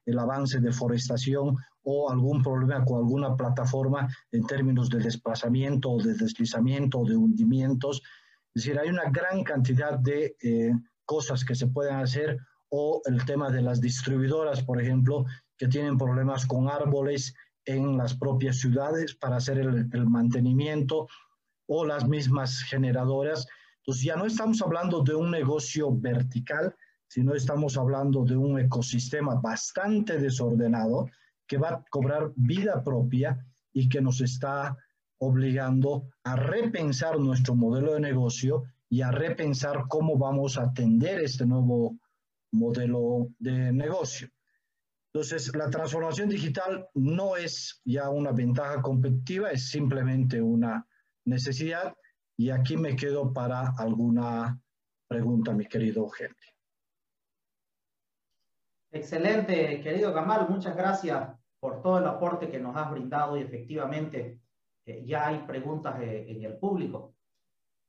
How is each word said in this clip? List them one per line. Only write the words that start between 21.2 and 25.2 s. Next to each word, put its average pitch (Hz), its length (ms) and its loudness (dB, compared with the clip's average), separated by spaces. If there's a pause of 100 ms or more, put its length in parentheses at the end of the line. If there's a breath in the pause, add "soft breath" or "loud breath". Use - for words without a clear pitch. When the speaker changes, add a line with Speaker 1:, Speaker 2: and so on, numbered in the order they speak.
Speaker 1:
o 156 180 0
las 143 220 0
mismas 135 560 0
generadoras. 135 840 0 (340 loud breath)
Entonces 131 260 -4
ya 160 100 0
no 185 100 -2
estamos 220 360 0
hablando 170 420 0
de 151 120 2
un 170 160 0